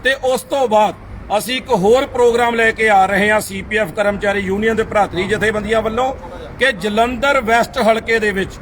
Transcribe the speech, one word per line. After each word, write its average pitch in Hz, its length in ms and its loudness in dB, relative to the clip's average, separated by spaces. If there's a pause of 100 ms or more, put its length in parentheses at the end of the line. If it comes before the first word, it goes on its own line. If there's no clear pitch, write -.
ਤੇ 269 100 2 (100)
ਉਸ 254 180 0
ਤੋਂ 269 260 -2
ਬਾਅਦ 214 260 2 (440)
ਅਸੀਂ 220 180 -4
ਇੱਕ 262 180 -8
ਹੋਰ 226 320 4
ਪ੍ਰੋਗਰਾਮ 240 480 2
ਲੈ 226 180 4
ਕੇ 220 160 0
ਆ 196 180 6
ਰਹੇ 196 240 2
ਹਾਂ 214 100 4
ਸੀ 196 220 -8
ਪੀ 208 140 -6
ਐਫ 214 160 -2
ਕਰਮਚਾਰੀ 202 480 -2
ਯੂਨੀਅਨ 208 360 0
ਦੇ 220 60 0
ਭਰਾਤਰੀ 196 460 0
ਜਥੇਬੰਦੀਆਂ 214 540 0
ਵੱਲੋਂ 233 300 -2 (460)
ਕਿ 262 140 2
ਜਲੰਧਰ 233 680 0
ਵੈਸਟ 226 420 0
ਹਲਕੇ 226 360 2
ਦੇ 214 140 0
ਵਿੱਚ 185 300 -6